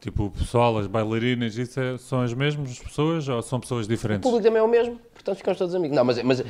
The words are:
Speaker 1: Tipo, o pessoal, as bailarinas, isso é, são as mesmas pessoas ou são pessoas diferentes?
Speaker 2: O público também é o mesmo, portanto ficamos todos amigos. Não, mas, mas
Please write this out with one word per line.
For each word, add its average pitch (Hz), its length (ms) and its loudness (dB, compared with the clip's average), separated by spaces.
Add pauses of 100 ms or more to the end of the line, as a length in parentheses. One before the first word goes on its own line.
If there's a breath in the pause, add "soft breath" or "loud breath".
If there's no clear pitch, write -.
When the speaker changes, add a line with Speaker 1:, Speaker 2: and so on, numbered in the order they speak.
Speaker 1:
Tipo, - 240 -4
o 95 60 -6
pessoal, 117 480 2
as 98 80 -2
bailarinas, 113 680 -2
isso 123 240 -6
é, 127 200 -4
são 127 240 -2
as 117 100 -2
mesmas 139 460 -4
pessoas 151 500 -2
ou 117 140 -2
são 127 160 -4
pessoas 113 280 -4
diferentes? 110 340 0
Speaker 2:
O 254 100 2
público 233 120 2
também 226 160 4
é 220 40 4
o 220 40 6
mesmo, 240 320 2 (140)
portanto 196 240 -6
ficamos 185 220 -2
todos 180 160 -2
amigos. 151 200 0
Não, 123 80 6
mas, 120 200 2
mas 127 140 4 (120)